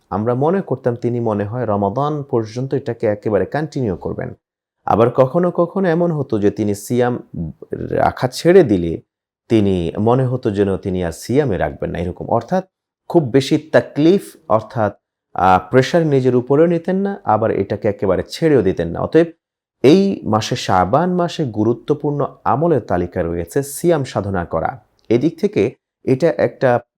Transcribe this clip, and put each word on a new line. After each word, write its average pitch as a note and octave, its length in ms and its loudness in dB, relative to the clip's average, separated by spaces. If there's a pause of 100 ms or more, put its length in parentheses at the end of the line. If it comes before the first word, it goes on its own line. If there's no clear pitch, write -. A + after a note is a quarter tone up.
(100)
আমরা A2 240 -2
মনে D#3+ 280 0
করতাম B2 340 -4
তিনি A#2+ 240 -4
মনে G#2+ 240 0
হয় A#2 220 -6
রমাদান A2 560 -2
পর্যন্ত B2 520 -4
এটাকে B2 320 -4
একেবারে G#2 380 0
কন্টিনিউ C#3 520 -4
করবেন। E2+ 380 -8 (500)
আবার A#2 260 4
কখনো E3+ 400 2
কখনো F3+ 380 0
এমন F3 240 0
হতো C3 260 -2
যে G2+ 120 2
তিনি G#2 240 -2
সিয়াম B2 440 -2 (720)
রাখা - 380 0
ছেড়ে F3+ 340 4
দিলে F2 380 -2 (480)
তিনি G2 500 2
মনে B2 280 2
হতো B2 240 -4
যেন G2 260 0
তিনি F#2 280 -4
আর E2 80 -4
সিয়ামে A#2+ 460 -2
রাখবেন D#2 320 -4
না, E2 80 -6
এরকম। F2+ 300 -8
অর্থাৎ F3+ 360 -2 (440)
খুব E3+ 140 4
বেশি C3+ 360 2
তাকলিফ, D3 800 0 (120)
অর্থাৎ, G#2+ 500 -2 (360)
আহ, F#2 360 2
প্রেশার C3 360 2
নিজের C3 300 2
উপরেও C#3 300 4
নিতেন F3 300 -2
না, G3 280 -6
আবার G#2+ 260 2
এটাকে G2 380 -2
একেবারে F#2+ 400 0
ছেড়েও D3 340 2
দিতেন F2+ 260 -2
না। E2+ 120 -8
অতএব E3 260 2 (560)
এই F#3+ 420 4
মাসে, A2 320 -2
শাবান A#2 580 2
মাসে E3+ 300 -2
গুরুত্বপূর্ণ A#2+ 800 -2 (180)
আমলের C#3 360 2
তালিকা F2+ 420 -4
রয়েছে E2+ 400 -4
সিয়াম D3 420 -2
সাধনা G2 400 -4
করা। E2 360 -4 (280)
এদিক B2+ 320 0
থেকে C3 340 -2 (300)
এটা C3+ 320 0
একটা, A#2+ 440 0 (180)